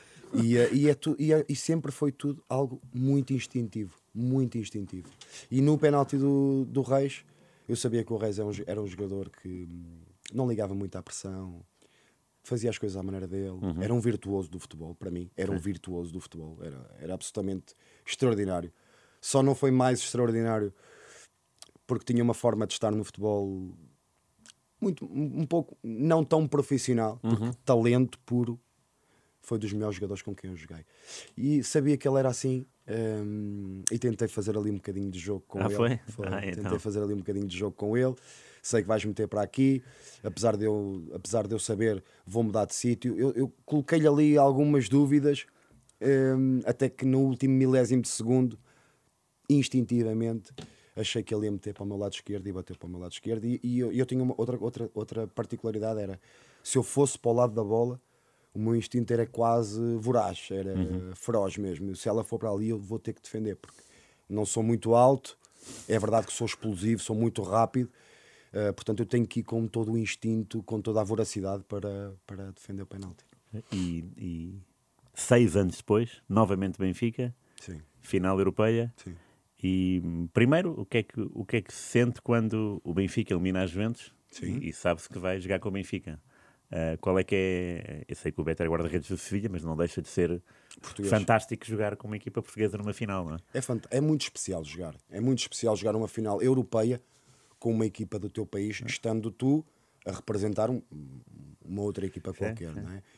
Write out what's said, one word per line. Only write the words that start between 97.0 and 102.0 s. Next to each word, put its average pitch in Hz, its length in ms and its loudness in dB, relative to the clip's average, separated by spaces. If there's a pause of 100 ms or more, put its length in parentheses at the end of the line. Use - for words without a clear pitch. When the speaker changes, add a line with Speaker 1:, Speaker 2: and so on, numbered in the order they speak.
Speaker 1:
com 117 140 -2
uma 110 140 2
equipa 104 320 -6
do 101 100 -6
teu 104 160 -6
país, 101 400 -6
Speaker 2:
É. - 20 -10
Speaker 1:
estando 113 440 -4
tu 143 340 0 (400)
a 95 80 -6
representar 104 580 0
um, 127 120 -4 (840)
uma 98 180 -6
outra 98 220 -2